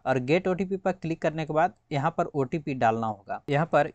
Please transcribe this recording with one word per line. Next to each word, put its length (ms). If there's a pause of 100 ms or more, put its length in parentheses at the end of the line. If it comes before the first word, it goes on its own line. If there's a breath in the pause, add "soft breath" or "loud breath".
और 160
गेट 260
ओटीपी 300
पर 160
क्लिक 280
करने 240
के 80
बाद 200 (180)
यहाँ 260
पर 100
ओटीपी 480
डालना 320
होगा। 420
यहाँ 160
पर 280